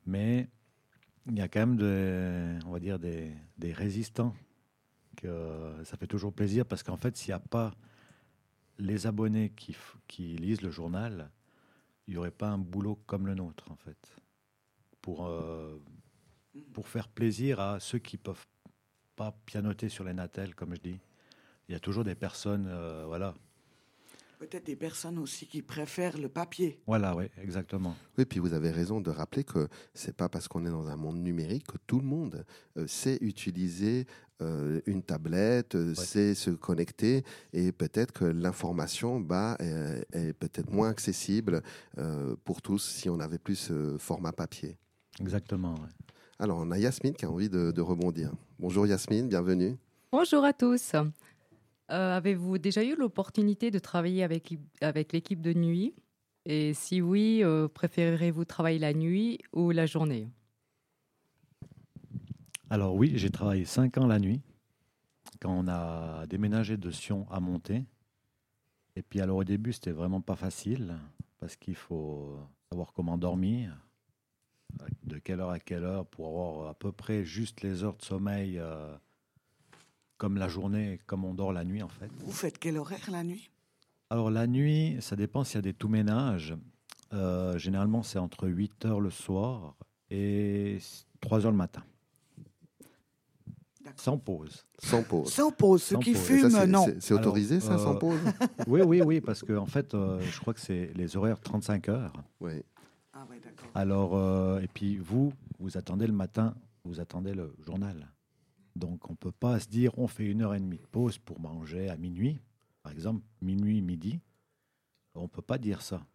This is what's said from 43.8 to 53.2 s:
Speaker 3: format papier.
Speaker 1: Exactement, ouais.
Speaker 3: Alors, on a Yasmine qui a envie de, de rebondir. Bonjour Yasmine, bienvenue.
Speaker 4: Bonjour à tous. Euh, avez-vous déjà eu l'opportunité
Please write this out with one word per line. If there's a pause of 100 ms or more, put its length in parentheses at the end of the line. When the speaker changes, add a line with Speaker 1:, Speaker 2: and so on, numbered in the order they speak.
Speaker 3:
format
papier. (420)
Speaker 1:
Exactement,
ouais. (480)
Speaker 3:
Alors,
on
a
Yasmine
qui
a
envie
de,
de
rebondir. (280)
Bonjour
Yasmine,
bienvenue. (360)
Speaker 4:
Bonjour
à
tous. (960)
Euh,
avez-vous
déjà
eu
l'opportunité